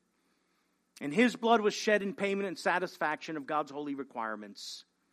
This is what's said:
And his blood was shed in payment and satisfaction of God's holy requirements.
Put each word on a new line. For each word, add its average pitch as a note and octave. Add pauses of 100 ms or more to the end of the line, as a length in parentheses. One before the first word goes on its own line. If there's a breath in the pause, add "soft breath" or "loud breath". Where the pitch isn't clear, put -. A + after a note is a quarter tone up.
(1000)
And C#3+
his A#3
blood A3+
was G#3
shed G#3
in G3+
payment G3
and E3
satisfaction E3+
of C#3
God's D3+
holy C#3+
requirements. A2 (300)